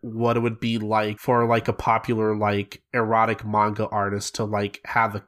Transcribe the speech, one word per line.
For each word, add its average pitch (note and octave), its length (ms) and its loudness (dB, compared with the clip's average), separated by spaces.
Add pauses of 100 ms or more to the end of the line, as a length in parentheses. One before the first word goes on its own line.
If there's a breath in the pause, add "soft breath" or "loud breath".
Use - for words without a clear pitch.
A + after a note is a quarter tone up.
what A#2 340 0
it A#2+ 60 2
would A#2 180 -2
be A#2 200 0
like G#2+ 400 0
for, A#2+ 260 2
like, A2+ 220 2
a A#2+ 60 0
popular, A2 600 0
like, G#2 460 -2 (100)
erotic A2+ 540 0
manga G#2+ 440 0
artist G2+ 460 -2
to, A2+ 100 -2
like, G#2 400 -4
have A2+ 280 2
a G2+ 140 -8